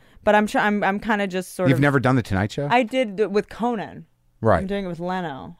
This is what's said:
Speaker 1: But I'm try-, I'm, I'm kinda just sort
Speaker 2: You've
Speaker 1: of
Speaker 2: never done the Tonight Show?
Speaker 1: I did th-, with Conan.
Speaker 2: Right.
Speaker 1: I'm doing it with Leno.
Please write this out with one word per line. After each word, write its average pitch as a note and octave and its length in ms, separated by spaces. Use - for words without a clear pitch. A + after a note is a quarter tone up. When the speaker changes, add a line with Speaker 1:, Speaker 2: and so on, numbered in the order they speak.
Speaker 1:
But G#3 100
I'm G#3+ 120
try-, A3 200
I'm, G#3 180
I'm G3 160
kinda G3+ 260
just F#3 280
sort F3+ 160
Speaker 2:
You've B2+ 80
Speaker 1:
of C3+ 40
Speaker 2:
never C#3+ 160
done B2+ 180
the A#2+ 60
Tonight G2+ 300
Show? C#3+ 180
Speaker 1:
I B3+ 120
did A3+ 340
th-, G3 140
with G3 180
Conan. E3 560
Speaker 2:
Right. G#2 160
Speaker 1:
I'm F#3+ 80
doing G3+ 180
it F#3 40
with E3+ 120
Leno. F3 600